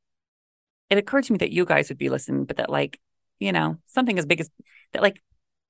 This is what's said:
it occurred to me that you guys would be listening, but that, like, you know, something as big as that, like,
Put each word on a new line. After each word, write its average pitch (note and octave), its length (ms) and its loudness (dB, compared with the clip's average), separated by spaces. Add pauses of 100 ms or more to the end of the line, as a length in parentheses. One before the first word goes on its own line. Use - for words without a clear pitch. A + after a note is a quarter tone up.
(920)
it G3+ 80 4
occurred C4 240 0
to - 80 -2
me G3 80 2
that - 100 0
you F3+ 160 2
guys D3 240 2
would C3+ 80 -8
be C3+ 120 -4
listening, C#3 360 -2
but - 120 -8
that, - 120 -2
like, C#3+ 300 -2 (400)
you G3 120 -2
know, D#3+ 260 0 (100)
something A#3 320 0
as D3 80 -2
big E3 140 0
as - 100 -8 (420)
that, - 80 -2
like, G3 220 2 (460)